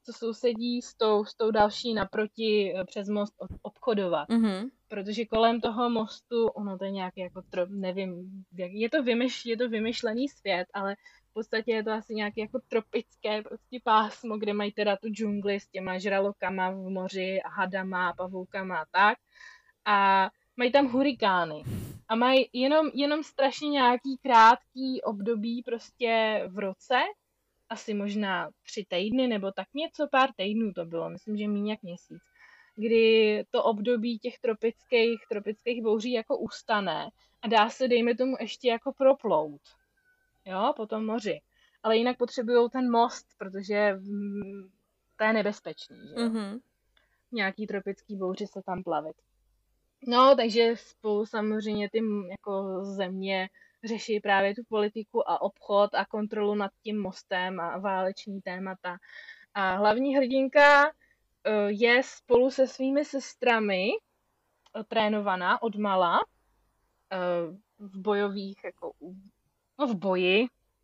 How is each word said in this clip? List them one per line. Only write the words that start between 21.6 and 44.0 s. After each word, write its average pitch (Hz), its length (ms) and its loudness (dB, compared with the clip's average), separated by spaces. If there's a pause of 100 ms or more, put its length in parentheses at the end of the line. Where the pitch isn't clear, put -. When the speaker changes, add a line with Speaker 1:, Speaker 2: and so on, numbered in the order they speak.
Speaker 1:
A 226 80 0
mají 254 360 4
jenom, 285 420 2
jenom 294 300 0
strašně 277 440 -2
nějaký 262 540 2
krátký 254 800 6
období 226 600 -4
prostě 226 880 0
v 185 100 -10
roce, 196 360 -4 (760)
asi 220 260 -8
možná 202 560 -2 (160)
tři 202 220 -10
týdny 220 400 0
nebo 196 240 -2
tak 190 220 -8
něco, 302 360 -4
pár 262 260 4
týdnů 208 360 -2
to 175 120 -6
bylo, 165 260 -6
myslím, 208 260 -8
že 208 120 -4
míň 208 200 -2
jak 214 140 -6
měsíc, 175 400 -16 (540)
kdy 220 720 4
to 233 140 0
období 226 540 0
těch 240 200 -8
tropických, 226 840 0 (100)
tropických 220 520 -6
bouří 226 300 0
jako 240 260 -2
ustane 180 720 -4 (320)
a 233 60 -6
dá 214 220 4
se, 262 180 -2
dejme 240 260 2
tomu, 254 260 -2
ještě - 280 -4
jako 233 240 -2
proplout, 170 680 2 (840)
jo, 196 320 -2
po 220 100 -8
tom 220 200 -6
moři. 214 340 -4 (420)
Ale 220 140 2
jinak 247 200 2
potřebujou 240 520 2
ten 254 220 0
most, 233 360 2 (120)
protože, 202 560 0
mm, 202 720 -8 (480)